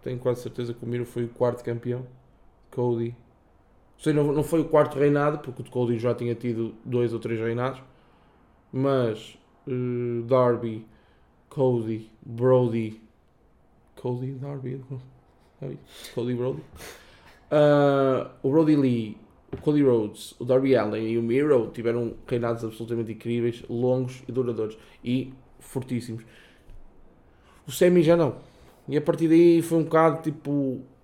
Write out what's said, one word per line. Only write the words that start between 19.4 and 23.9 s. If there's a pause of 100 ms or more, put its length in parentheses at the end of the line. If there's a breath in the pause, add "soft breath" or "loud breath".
o
Cody
Rhodes,
o
Darby
Allin
e
o
Miro
tiveram (120)
reinados
absolutamente
incríveis,
longos